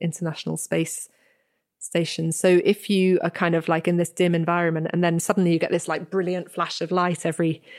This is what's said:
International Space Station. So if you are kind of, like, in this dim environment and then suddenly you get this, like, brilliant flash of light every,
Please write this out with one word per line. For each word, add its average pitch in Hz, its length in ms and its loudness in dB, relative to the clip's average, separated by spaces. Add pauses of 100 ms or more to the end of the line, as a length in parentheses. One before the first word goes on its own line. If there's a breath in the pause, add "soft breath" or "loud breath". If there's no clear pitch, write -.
International 160 560 -4
Space - 500 -4 (760)
Station. 165 520 -2
So 180 320 4
if 208 240 -2
you 185 340 4
are 170 60 0
kind 165 260 0
of, 165 140 -2
like, 160 180 0
in 175 80 2
this 175 140 0
dim 175 260 2
environment 165 560 0
and 175 100 0
then 170 200 2
suddenly 185 320 2
you 165 60 4
get 165 120 -2
this, 170 160 -2
like, 160 220 -4
brilliant 180 420 -4
flash - 300 -4
of 165 100 -4
light 180 340 0
every, 165 360 0 (180 soft breath)